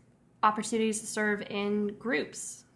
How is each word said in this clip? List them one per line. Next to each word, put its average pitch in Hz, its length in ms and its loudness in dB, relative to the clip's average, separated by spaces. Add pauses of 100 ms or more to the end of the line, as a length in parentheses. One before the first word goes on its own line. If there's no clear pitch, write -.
(440)
opportunities 220 580 2
to - 60 -12
serve 208 420 0
in 202 500 0
groups - 680 -6 (100)